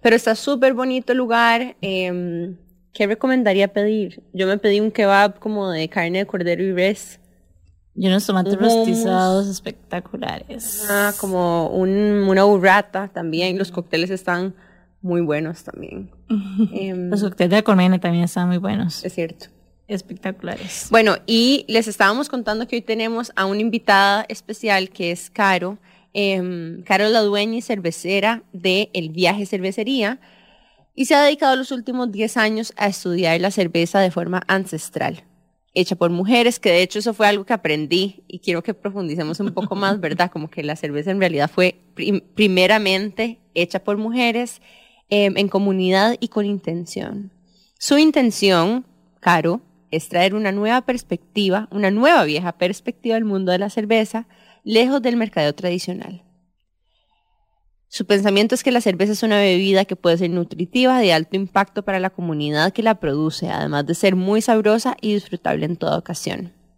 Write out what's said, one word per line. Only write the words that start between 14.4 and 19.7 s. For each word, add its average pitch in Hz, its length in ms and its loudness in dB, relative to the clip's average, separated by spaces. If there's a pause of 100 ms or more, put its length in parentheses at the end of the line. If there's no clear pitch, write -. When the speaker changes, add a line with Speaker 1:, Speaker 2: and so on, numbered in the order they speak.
Speaker 1:
muy 175 200 -2
buenos 156 420 -4
también. - 460 -14 (200)
Speaker 2:
<laughs> 196 440 -2
Speaker 1:
Em, 185 360 -6
Speaker 2:
Los 202 120 0
cócteles 185 300 0
de 196 60 4
la 185 40 4
colmena 185 380 4
también 170 240 0
están 180 240 -2
muy 180 100 0
buenos. 180 480 -4
Speaker 1:
Es 180 80 -8
cierto. 165 340 -8 (400)